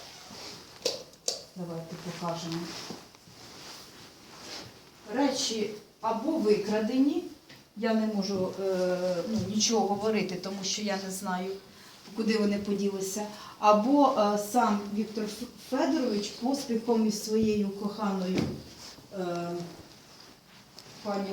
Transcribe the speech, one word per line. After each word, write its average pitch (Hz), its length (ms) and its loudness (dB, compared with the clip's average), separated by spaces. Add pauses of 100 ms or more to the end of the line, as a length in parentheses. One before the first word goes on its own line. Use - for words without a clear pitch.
(1600)
Давайте 170 480 -8
покажемо. 165 540 -6 (2500)
Речі 233 560 2 (300)
або 226 300 0
викрадені, 220 920 4 (520)
я 220 180 2
не 220 120 2
можу, 196 540 0
е, 180 560 2 (120)
ну, 220 100 0 (100)
нічого 214 380 2
говорити, 202 560 0
тому 196 200 -6
що 208 200 -4
я 196 220 -2
не 190 60 -8
знаю, 190 400 -4 (680)
куди 214 220 2
вони 202 200 2
поділися, 202 680 -2 (320)
або, 240 600 8
е, 208 200 4
сам 208 420 4 (140)
Віктор 214 300 -2
Ф-, 240 240 -6 (220)
Федорович 254 580 2
поспіхом 233 760 2
із - 180 0
своєю 214 440 2
коханою, 190 680 -2 (800)
е, 170 300 -4 (1500)
пані 202 300 -2